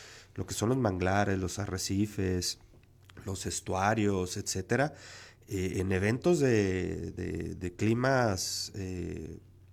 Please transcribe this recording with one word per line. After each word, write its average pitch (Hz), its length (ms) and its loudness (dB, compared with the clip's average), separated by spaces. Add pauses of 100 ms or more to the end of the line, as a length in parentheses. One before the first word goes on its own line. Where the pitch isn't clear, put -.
(360)
Lo 95 100 -6
que - 80 -10
son 104 160 0
los 131 80 2
manglares, 98 640 2
los 92 180 -4
arrecifes, 95 1040 -2 (640)
los 95 220 -6
estuarios, 98 920 0
etcétera, 117 560 0 (540)
eh, 92 300 -2
en 95 140 0
eventos 113 480 4
de, 92 720 2
de, 85 420 -6
de 87 180 -6
climas, 117 1000 2
eh, 85 640 -6 (340)